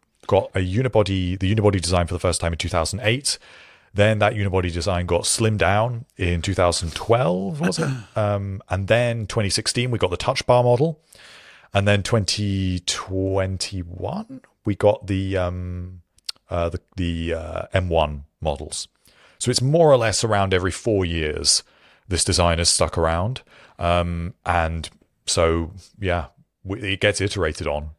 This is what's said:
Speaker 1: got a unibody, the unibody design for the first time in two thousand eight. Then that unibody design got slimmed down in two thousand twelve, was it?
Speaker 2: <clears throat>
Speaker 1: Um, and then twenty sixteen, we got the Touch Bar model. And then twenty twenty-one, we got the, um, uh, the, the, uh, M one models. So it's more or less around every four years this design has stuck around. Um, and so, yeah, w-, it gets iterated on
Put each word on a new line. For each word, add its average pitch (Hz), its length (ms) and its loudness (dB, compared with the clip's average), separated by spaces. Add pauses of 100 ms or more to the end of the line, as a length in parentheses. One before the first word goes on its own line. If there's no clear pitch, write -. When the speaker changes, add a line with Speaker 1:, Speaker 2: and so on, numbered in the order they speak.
(260)
Speaker 1:
got - 280 2
a 95 40 -2
unibody, 95 800 0
the 95 160 2
unibody 101 260 4
design 87 260 0
for - 80 -6
the 85 60 -4
first 87 200 0
time 85 120 -2
in 82 60 -4
two 90 100 -4
thousand 87 320 -2
eight. 120 380 -2 (560)
Then 104 240 4
that 107 160 2
unibody 92 380 0
design 87 340 -2
got 85 160 2
slimmed 110 360 0
down 107 460 0 (140)
in 87 240 0
two 98 120 -2
thousand 87 400 0
twelve, 165 680 0
was 175 180 -2
it? 160 100 -2 (160)
Speaker 2:
<clears throat> - 120 -14
Speaker 1:
Um, 101 520 -2
and 95 200 -2
then 117 380 0
twenty 104 240 -2
sixteen, 123 400 -2
we 113 80 0
got 90 120 0
the 87 80 -4
Touch - 260 -2
Bar 123 200 6
model. 123 360 2 (760)
And 101 120 2
then 101 160 4
twenty 95 840 0
twenty-one, 95 1500 -4 (240)
we 104 120 0
got 104 320 2
the, 95 280 -2
um, 90 640 -6 (480)
uh, 85 180 0
the, 85 120 -6 (160)
the, 85 380 -2
uh, 82 380 -8
M 92 160 0
one 76 360 0 (160)
models. 71 480 -6 (500)
So - 120 -2
it's 120 100 0
more 151 300 6
or 135 60 8
less 113 280 2
around 98 300 2
every 90 160 2
four 98 340 0
years 78 580 0 (460)
this 87 160 0
design 87 340 4
has 85 100 0
stuck - 280 0
around. 87 460 0 (360)
Um, 87 560 0 (120)
and 82 420 0 (380)
so, 82 460 0 (260)
yeah, 87 280 -2 (400)
w-, 98 260 -6
it 98 80 -6
gets 101 200 2
iterated 85 460 -2
on 73 320 -4